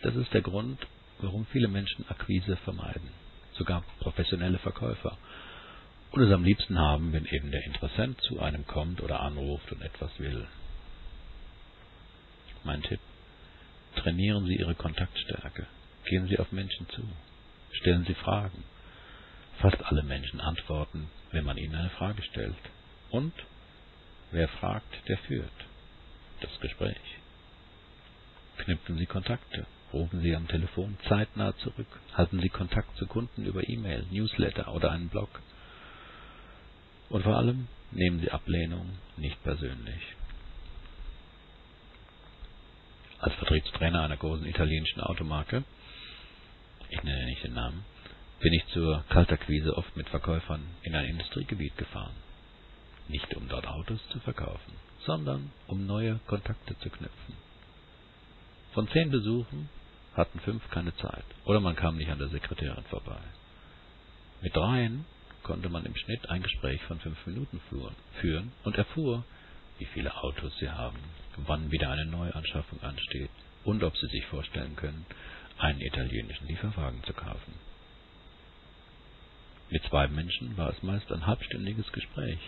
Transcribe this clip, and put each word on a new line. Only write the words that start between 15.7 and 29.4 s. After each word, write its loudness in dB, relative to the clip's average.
Gehen 4
Sie 6
auf 2
Menschen -4
zu. -8
Stellen 6
Sie 2
Fragen. 0
Fast 8
alle 4
Menschen -2
antworten, -2
wenn 2
man 0
ihnen -4
eine 2
Frage -2
stellt. -4
Und 2
wer 6
fragt, -4
der 2
führt -4
das -8
Gespräch. 0
Knüpfen 0
Sie 0
Kontakte. -2